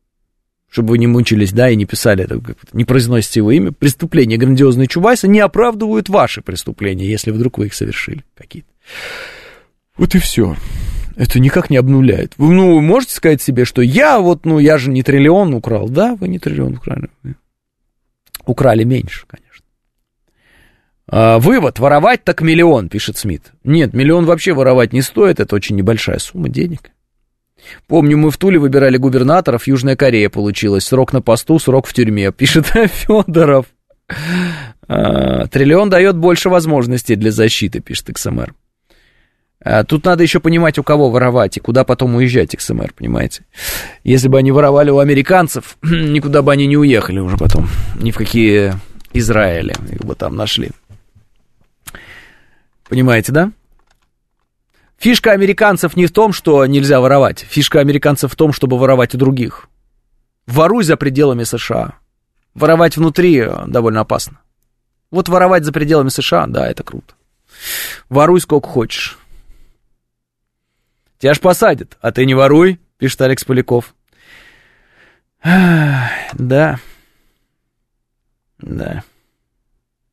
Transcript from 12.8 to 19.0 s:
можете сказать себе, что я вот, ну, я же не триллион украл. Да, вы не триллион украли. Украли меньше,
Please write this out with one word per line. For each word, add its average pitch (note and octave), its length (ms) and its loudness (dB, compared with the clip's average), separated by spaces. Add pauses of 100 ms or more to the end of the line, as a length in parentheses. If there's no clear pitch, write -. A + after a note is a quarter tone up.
можете G#3 340 0
сказать D#3 280 0
себе, B2 220 -2
что B2+ 180 0
я A#3+ 360 2
вот, F3 280 0
ну, D#3+ 120 2
я D3+ 200 4
же C3 120 -4
не C3 120 -2
триллион D3+ 520 2
украл. A2 340 -4
Да, G3 260 -2
вы F#3 140 -8
не F3+ 100 -6
триллион C#3 380 -6
украли. C3 340 -10 (1400)
Украли A#2+ 380 2
меньше, - 420 -4